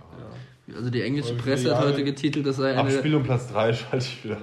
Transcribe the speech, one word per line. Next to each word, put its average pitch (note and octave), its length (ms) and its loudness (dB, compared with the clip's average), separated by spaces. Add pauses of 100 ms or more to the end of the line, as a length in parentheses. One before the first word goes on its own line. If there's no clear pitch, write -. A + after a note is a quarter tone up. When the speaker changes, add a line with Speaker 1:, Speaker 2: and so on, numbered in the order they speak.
(180)
Speaker 1:
Ja. A#2+ 80 -16
Speaker 2:
Ja. - 520 -18
Speaker 3:
Also B2 120 -4
die A#2+ 120 0
englische A#2+ 300 -2
Speaker 2:
Aber A#2+ 80 -4
wie - 20 -4
Speaker 3:
Presse B2+ 220 0
Speaker 2:
viele B2+ 120 2
Speaker 3:
hat B2 80 4
heute C#3+ 80 4
Speaker 2:
Jahre C#3 140 0
Speaker 3:
getitelt, C#3+ 420 -2
das C3+ 80 0
sei C3+ 180 2
Speaker 1:
Ab B2+ 120 2
Speaker 3:
eine C3+ 120 4
Speaker 1:
Spiel D3+ 180 2
um C#3+ 80 4
Platz B2 280 0
drei A2 220 4
schalte B2+ 320 -2
ich - 180 -10
wieder G#2+ 200 -6